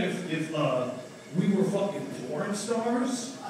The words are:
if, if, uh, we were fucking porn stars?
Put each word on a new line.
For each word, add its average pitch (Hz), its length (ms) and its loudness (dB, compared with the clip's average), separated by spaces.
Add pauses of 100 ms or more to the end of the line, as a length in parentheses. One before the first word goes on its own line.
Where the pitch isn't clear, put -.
if, 170 280 -2
if, 156 240 -2
uh, 127 360 2 (460)
we 185 120 4
were 190 140 6
fucking - 420 2 (220)
porn - 280 -2
stars? 240 840 0 (120)